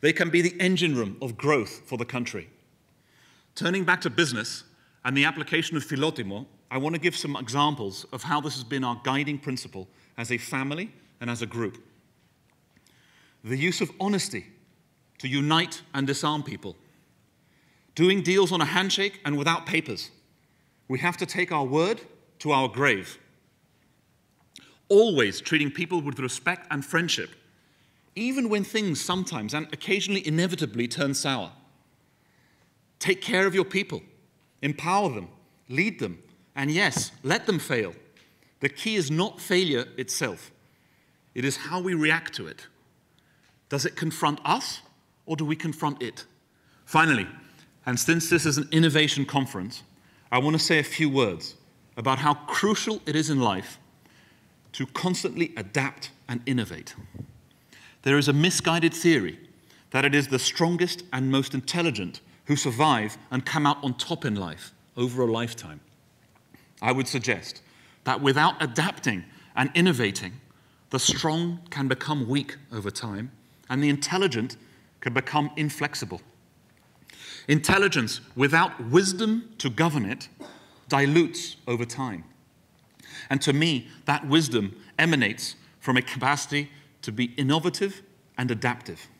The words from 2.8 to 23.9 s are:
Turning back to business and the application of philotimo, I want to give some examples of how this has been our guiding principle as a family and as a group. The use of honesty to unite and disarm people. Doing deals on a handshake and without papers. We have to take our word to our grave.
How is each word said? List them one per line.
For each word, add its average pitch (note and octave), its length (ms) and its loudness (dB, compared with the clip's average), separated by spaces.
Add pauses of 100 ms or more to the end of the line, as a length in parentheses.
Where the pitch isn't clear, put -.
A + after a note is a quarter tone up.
Turning F3+ 300 0
back F3+ 160 4
to F3 80 0
business B2 560 -2 (400)
and C3 100 0
the C#3 80 4
application D#3+ 540 0
of C3+ 80 -4
philotimo, C3+ 640 -4 (220)
I B2+ 100 -4
want D#3 160 -2
to D#3 60 -6
give E3+ 140 0
some C#3+ 220 -6
examples B2+ 760 -2
of B2+ 120 -10
how D3+ 180 -2
this C#3+ 140 -6
has B2+ 100 -10
been C3 180 -4
our A#2+ 220 -4
guiding C#3+ 320 -2
principle B2 500 -10 (300)
as A#2 160 -4
a A#2+ 40 -2
family D3 540 -6 (300)
and A#2+ 80 -6
as A#2 120 -6
a A#2 40 -6
group. A#2 360 -6 (1600)
The A#2+ 140 -4
use E3+ 220 0
of E3+ 100 -2 (120)
honesty G3 460 -2 (720)
to C#3 80 -8
unite D3+ 540 0 (120)
and C#3 120 -2
disarm D3 380 -2
people. G2 320 -12 (1200)
Doing F#3 260 6
deals F3+ 300 4
on F3+ 80 0
a D#3 60 4
handshake F#3+ 580 0
and D3 140 -2
without D#3 280 0
papers. D3+ 460 -4 (800)
We B2+ 80 -2
have E3+ 200 -2
to F#3 60 -2
take F3+ 280 -2
our D3 100 2
word D#3+ 380 0 (380)
to D3+ 120 -2
our C3 160 4
grave. A2+ 500 0 (1700)